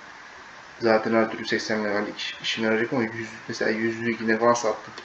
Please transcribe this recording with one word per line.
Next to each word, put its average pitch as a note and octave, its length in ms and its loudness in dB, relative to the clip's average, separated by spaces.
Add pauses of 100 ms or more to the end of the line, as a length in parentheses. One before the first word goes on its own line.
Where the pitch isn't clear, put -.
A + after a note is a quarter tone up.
(800)
Zaten A2+ 340 4
her A2+ 180 4
türlü - 160 -8
seksen A2 360 0
levellik G#2 340 -2
iş-, - 240 -8
işime - 260 -2
yarayacak A2+ 260 2
ama B2 100 2
yüz, A2+ 260 -6 (180)
mesela A2+ 240 0
yüzlük A2+ 500 -2
yine A2 160 4
falan A#2+ 160 6
sattım. - 400 -2 (120)